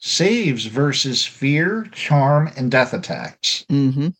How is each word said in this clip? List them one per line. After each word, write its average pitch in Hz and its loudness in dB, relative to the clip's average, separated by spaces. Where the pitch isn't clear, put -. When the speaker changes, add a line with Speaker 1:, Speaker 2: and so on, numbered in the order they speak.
Speaker 1:
saves 170 0
versus 131 0
fear, 170 -2
charm, 147 2
and 127 -2
death 127 2
attacks. - -6
Speaker 2:
Mm-hmm. 139 2